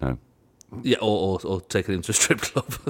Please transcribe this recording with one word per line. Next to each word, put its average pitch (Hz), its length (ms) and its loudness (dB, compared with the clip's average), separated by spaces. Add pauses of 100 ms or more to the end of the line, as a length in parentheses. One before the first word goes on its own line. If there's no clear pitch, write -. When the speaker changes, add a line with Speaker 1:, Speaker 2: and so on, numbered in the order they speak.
Speaker 1:
No. 65 160 0 (640)
Speaker 2:
Yeah, 123 200 2
or, 95 440 2
or, - 60 -6
or 92 100 -2
taking 98 340 -2
him 87 80 -2
to - 80 -6
a - 40 2
strip - 260 2
club. - 240 -2 (140)
<laughs> - 80 -8
I - 20 -6